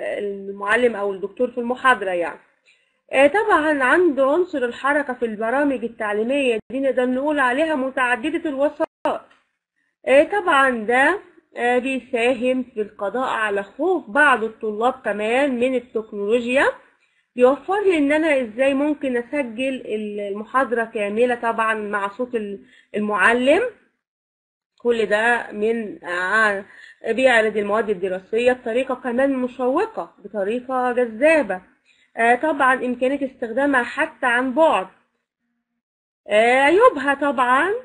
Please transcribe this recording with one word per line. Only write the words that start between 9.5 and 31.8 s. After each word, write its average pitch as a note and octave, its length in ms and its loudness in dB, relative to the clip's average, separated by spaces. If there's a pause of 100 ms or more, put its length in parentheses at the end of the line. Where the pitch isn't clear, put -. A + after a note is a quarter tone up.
آه، C#4 180 6
طبعا D#4+ 460 2
ده، B3+ 500 2 (380)
آه، A#3+ 200 2
بيساهم B3+ 840 -2 (100)
في G#3+ 80 -4
القضاء G#3 480 -6
على G#3 340 -2
خوف D#4 460 -2
بعض C4 340 2
الطلاب A3 500 -2 (120)
كمان A#3 540 0
من C4 160 0
التكنولوجيا. A#3 920 -2 (680)
بيوفر C#4 480 2
لي F#4 140 2
ان C#4+ 140 2
انا D4+ 300 2
ازاي B3 320 0
ممكن C#4+ 440 -2
اسجل B3+ 680 -6
ال-، G#3 340 -8
المحاضرة A3 640 -4
كاملة A3+ 520 -2
طبعا A3+ 380 -2
مع G#3 340 -4
صوت B3 280 -8
ال-، G3+ 240 -8 (360)
المعلم. A3+ 680 2 (1160)
كل A#3 280 0
ده A3 460 0
من، G#3+ 520 -4
آه، G3 600 0 (420)
بيعرض A3+ 500 2
المواد G#3 320 0
الدراسية G3 640 -2
بطريقة B3+ 420 -4
كمان C4 420 -2
مشوقة، B3+ 760 -4 (120)
بطريقة B3 640 -4
جذابة. A#3 720 0 (560)